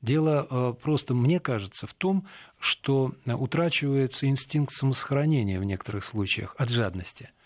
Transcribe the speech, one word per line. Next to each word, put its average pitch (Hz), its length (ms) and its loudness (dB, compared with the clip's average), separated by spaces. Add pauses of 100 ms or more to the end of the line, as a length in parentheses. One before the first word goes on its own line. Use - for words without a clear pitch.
Дело, 147 480 2
э, 123 300 0
просто, 147 340 0
мне 131 240 4
кажется, 107 480 -4
в - 80 -16
том, 190 320 0 (320)
что, - 540 0 (120)
э, 120 100 0
утрачивается 139 920 0
инстинкт 135 460 0
самосохранения 135 880 2
в 98 40 0
некоторых 98 400 -4
случаях 101 540 -4
от 123 100 0
жадности. 101 600 -4 (160)